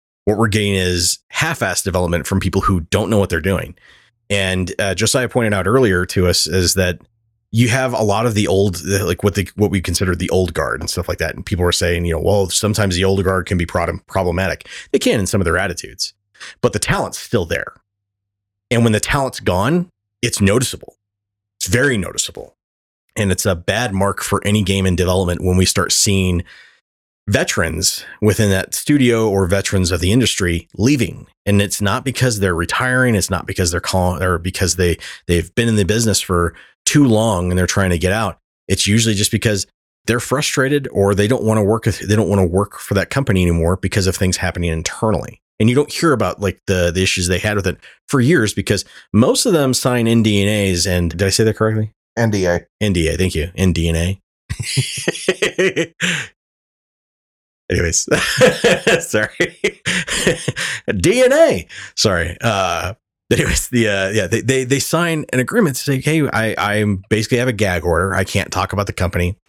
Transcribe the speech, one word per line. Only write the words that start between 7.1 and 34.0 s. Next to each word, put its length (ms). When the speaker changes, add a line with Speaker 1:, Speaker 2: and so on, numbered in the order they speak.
Speaker 1:
you 180
have 260
a 80
lot 240
of 80
the 120
old, 300
the, 280
like, 180
what 120
they, 200
what 160
we 100
consider 340
the 160
old 220
guard 280
and 100
stuff 180
like 100
that. 160
And 120
people 180
are 80
saying, 320
you 80
know, 80
"Well, 300
sometimes 440
the 100
older 180
guard 240
can 100
be 100
prod-, 400
problematic." 640
They 60
can 220
in 60
some 140
of 40
their 140
attitudes, 560
but 120
the 60
talent's 400
still 280
there. 280
And 140
when 80
the 80
talent's 400
gone, 480
it's 200
noticeable. 560
It's 100
very 280
noticeable. 600
And 160
it's 140
a 100
bad 380
mark 280
for 240
any 160
game 240
in 80
development 480
when 140
we 80
start 260
seeing 540
veterans 800
within 300
that 240
studio 540
or 180
veterans 440
of 100
the 120
industry 640
leaving. 500
And 160
it's 200
not 240
because 360
they're 140
retiring. 600
It's 160
not 160
because 240
they're 100
call-, 420